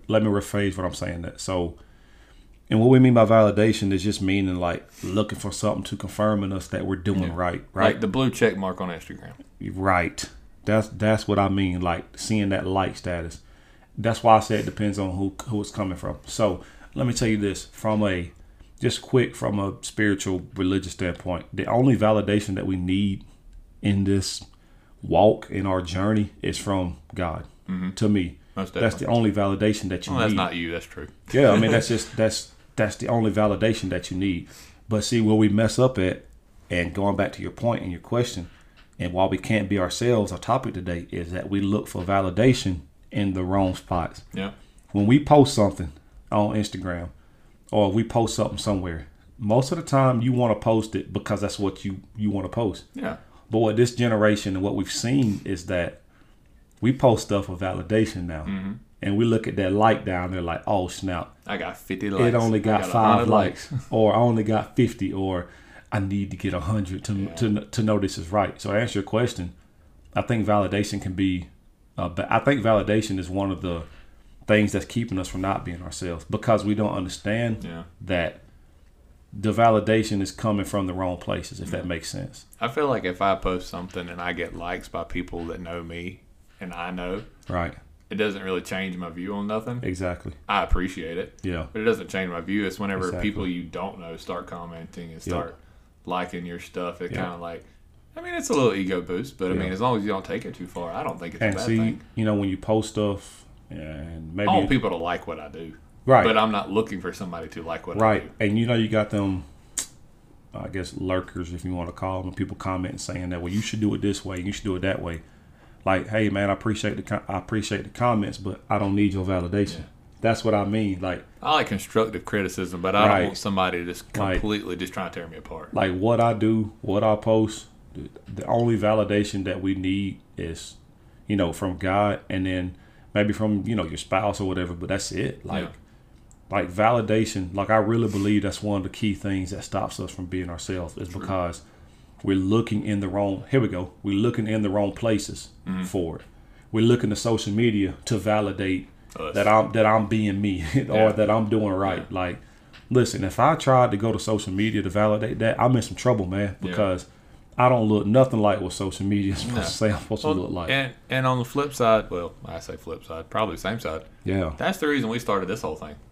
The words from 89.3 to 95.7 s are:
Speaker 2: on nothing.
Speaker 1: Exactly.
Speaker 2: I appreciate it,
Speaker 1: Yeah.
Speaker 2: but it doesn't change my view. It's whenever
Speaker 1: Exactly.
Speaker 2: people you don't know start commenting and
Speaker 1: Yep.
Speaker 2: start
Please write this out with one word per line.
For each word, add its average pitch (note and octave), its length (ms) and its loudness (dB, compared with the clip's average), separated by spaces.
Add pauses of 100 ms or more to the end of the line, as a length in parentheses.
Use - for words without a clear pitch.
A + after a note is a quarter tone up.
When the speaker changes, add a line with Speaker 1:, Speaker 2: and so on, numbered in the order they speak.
Speaker 2:
on G2+ 100 -6
nothing. A#2 380 -6
Speaker 1:
Exactly. F2+ 480 -6 (160)
Speaker 2:
I G2+ 160 2
appreciate E2+ 520 0
it, - 280 -8
Speaker 1:
Yeah. E2 280 -4
Speaker 2:
but A2 80 -6
it A2 40 -4
doesn't G#2+ 240 0
change F#2+ 220 -4
my E2+ 100 -6
view. G2 260 -2
It's F#2 140 -6
whenever F#2+ 260 -2
Speaker 1:
Exactly. F2+ 240 -2
Speaker 2:
people F#2+ 160 -4
you F2+ 160 -4
don't F2+ 380 -10
know E2 160 -12
start F2 320 -10
commenting E2+ 640 -14
and - 0 -
Speaker 1:
Yep. D#2+ 100 -18
Speaker 2:
start F2 340 -6 (500)